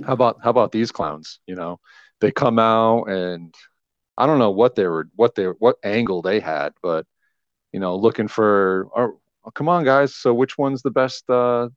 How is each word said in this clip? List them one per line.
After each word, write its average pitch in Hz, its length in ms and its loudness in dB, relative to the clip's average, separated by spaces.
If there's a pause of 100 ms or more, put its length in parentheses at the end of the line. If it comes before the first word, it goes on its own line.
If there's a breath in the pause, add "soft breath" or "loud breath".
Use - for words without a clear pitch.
How 131 80 -4
about, 117 300 2
how 113 60 0
about 113 220 2
these 113 200 -2
clowns? 78 560 -8
You 92 80 -10
know, 85 240 -10 (400 soft breath)
they 104 120 2
come 113 280 0
out 113 460 4
and 90 480 -6 (640)
I 123 80 2
don't 147 140 4
know 107 120 4
what 117 240 2
they 98 120 2
were, 80 280 -4
what 117 200 2
they, 98 100 -2
what 107 380 0
angle 101 380 -2
they 95 180 0
had, 76 340 -4 (100)
but, 82 220 -4 (640)
you 95 80 -10
know, 90 160 -4
looking 107 320 0
for, 98 680 2
"Oh, 117 240 -4 (360)
come 151 140 -4
on, 175 160 0
guys. 135 300 2
So 123 180 0
which 131 240 -2
one's 135 240 -2
the 127 100 -4
best, 131 380 -2
uh, 123 480 0